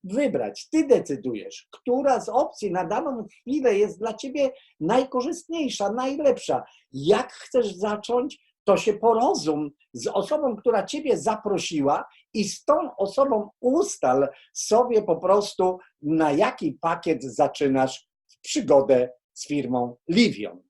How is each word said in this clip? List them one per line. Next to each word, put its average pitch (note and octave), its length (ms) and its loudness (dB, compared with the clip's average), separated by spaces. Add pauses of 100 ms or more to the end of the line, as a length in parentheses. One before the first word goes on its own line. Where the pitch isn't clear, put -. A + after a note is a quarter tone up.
wybrać. F#3 640 -4
Ty D#4 180 2
decydujesz, B2+ 840 0
która B3+ 480 0
z - 100 -10
opcji A3 420 -2
na F3+ 140 -2
daną A#3+ 420 -4
chwilę B3+ 500 -2
jest F#3 220 0
dla A3+ 140 -4
ciebie C4+ 380 -4 (280)
najkorzystniejsza, B3+ 1120 -2
najlepsza. C4 720 0 (280)
Jak C#3+ 420 0
chcesz G#3+ 420 -4
zacząć, G#3+ 880 -4
to G3 140 4
się G#3 160 0
porozum A3 800 0 (220)
z A#2+ 140 -8
osobą, B3 480 -2
która G#3+ 300 0
ciebie C#4+ 320 -2
zaprosiła E3 880 -2 (280)
i G#3+ 100 -2
z - 220 -8
tą D#4 320 2
osobą G#3 520 0 (100)
ustal D3+ 720 2 (240)
sobie A#3 480 2
po F3 140 0
prostu, F#3 640 0 (220)
na D#3 300 2
jaki E3+ 400 0
pakiet E3+ 520 -2
zaczynasz C3+ 840 0 (320)
przygodę C#3 680 4 (240)
z - 140 -14
firmą B2 480 -2 (120)
Livion. D3+ 640 0